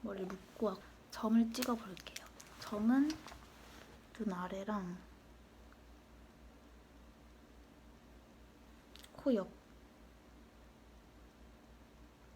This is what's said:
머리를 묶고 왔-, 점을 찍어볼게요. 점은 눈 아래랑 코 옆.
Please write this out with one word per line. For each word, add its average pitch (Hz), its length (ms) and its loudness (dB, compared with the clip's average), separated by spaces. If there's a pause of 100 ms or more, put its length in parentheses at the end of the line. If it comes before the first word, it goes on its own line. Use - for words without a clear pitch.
머리를 196 260 -2
묶고 185 400 -2
왔-, 190 120 2 (300)
점을 226 420 8
찍어볼게요. 226 760 -2 (320)
점은 240 500 8 (1040)
눈 202 200 2
아래랑 190 640 0 (4000)
코 - 200 6
옆. 190 160 4 (2750)